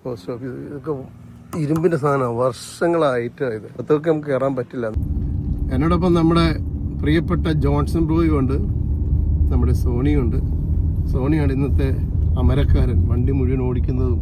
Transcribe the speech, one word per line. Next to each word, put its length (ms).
പോസ്റ്റ് 300
ഓഫീസ് 220
ഇതൊക്കെ 240
ഇരുമ്പിൻ്റെ 380
സാധനമാണ്, 400
വർഷങ്ങളായിട്ട് 1000
ഇത്. 100
അതൊക്കെ 320
നമുക്ക് 200
കയറാൻ 280
പറ്റില്ല. 280
എന്നോടൊപ്പം 460
നമ്മുടെ 280
പ്രിയപ്പെട്ട 440
ജോൺസൺ 440
ബ്രോയും 320
ഉണ്ട്, 160
നമ്മുടെ 220
സോണിയും 420
ഉണ്ട്. 140
സോണിയാണ് 440
ഇന്നത്തെ 320
അമരക്കാരൻ, 580
വണ്ടി 280
മുഴുവൻ 300
ഓടിക്കുന്നതും 520